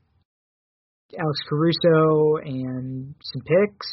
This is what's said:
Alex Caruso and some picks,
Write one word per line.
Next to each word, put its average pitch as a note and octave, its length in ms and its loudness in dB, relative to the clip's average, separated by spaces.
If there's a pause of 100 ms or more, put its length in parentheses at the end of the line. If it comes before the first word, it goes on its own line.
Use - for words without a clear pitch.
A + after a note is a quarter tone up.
(1200)
Alex D3+ 200 -2 (100)
Caruso D#3 960 4
and C3 800 -8
some - 240 -12
picks, G3+ 460 0